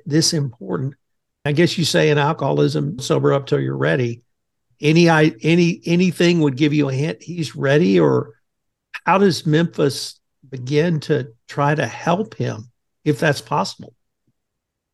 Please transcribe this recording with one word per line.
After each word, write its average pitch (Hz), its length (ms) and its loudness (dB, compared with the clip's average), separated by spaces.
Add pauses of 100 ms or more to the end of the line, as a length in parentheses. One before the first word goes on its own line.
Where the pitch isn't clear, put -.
this 156 280 0
important, 147 600 -6 (500)
I 147 100 -2
guess 165 240 2
you 170 80 0
say 156 240 2
in 147 100 2
alcoholism, 147 800 -2
sober 139 340 0
up 135 140 -2
till 143 120 0
you're 135 180 -4
ready. 135 440 -2 (580)
Any, 165 300 4
I, 156 320 4
any, 170 440 2
anything 175 560 2
would 139 160 0
give 147 160 0
you 143 160 0
a 131 40 -4
hint 151 300 -6
he's 165 320 -8
ready, 156 440 2
or 135 340 2 (720)
how 175 120 4
does 196 280 2
Memphis 160 720 -2 (280)
begin 147 540 -2
to 131 280 -2 (180)
try 143 260 0
to 147 140 -2
help 180 480 -4
him 123 340 -6 (360)
if 147 140 0
that's 151 220 0
possible? - 520 -8 (1000)